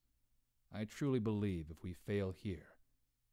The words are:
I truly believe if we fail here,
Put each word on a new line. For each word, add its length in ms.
I 120
truly 340
believe 520
if 120
we 100
fail 380
here, 380